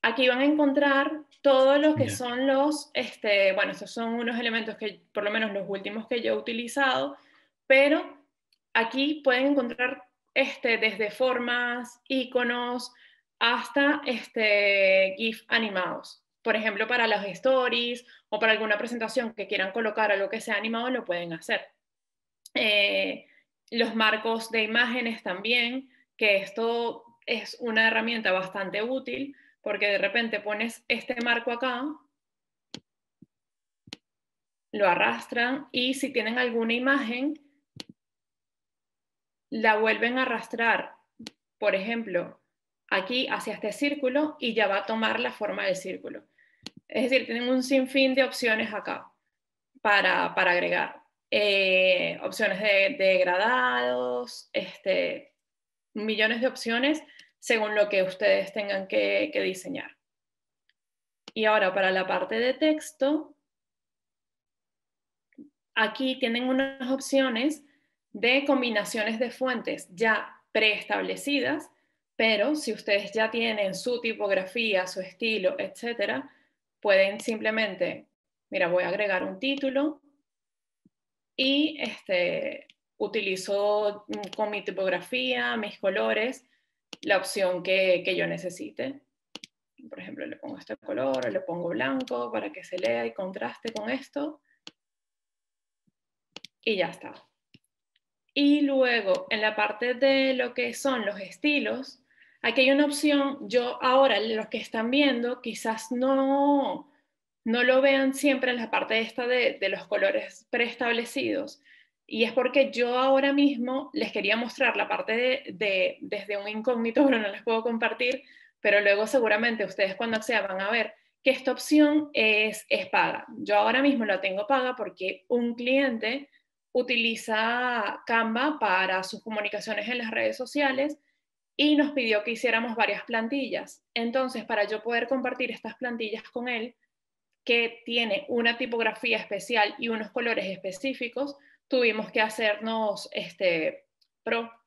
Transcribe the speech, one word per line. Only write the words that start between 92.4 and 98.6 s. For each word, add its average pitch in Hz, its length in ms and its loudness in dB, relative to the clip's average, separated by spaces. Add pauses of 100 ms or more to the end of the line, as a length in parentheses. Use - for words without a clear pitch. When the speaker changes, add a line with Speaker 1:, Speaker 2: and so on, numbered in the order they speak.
Speaker 1:
que - 120 -16
se 185 140 -10
lea 233 280 -2
y 233 80 -6
contraste 226 600 -8
con 214 160 -8
esto. 285 520 -6 (2250)
Y 220 120 0
ya 175 120 0
está. - 260 -14 (1200)
Y 285 280 4